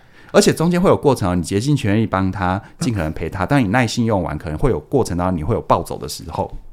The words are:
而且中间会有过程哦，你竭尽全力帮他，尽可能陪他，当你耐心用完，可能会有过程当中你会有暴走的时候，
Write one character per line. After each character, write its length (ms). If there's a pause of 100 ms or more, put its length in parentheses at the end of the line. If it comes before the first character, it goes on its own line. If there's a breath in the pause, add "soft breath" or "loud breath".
(340 loud breath)
而 80
且 120
中 160
间 100
会 100
有 80
过 180
程 160
哦， 40
你 60
竭 160
尽 160
全 220
力 100
帮 240
他， 320 (180 loud breath)
尽 140
可 80
能 120
陪 160
他， 160
当 180
你 60
耐 180
心 160
用 180
完， 160
可 120
能 100
会 120
有 60
过 280
程 120
当 120
中 80
你 40
会 140
有 60
暴 200
走 160
的 100
时 220
候， 240 (200)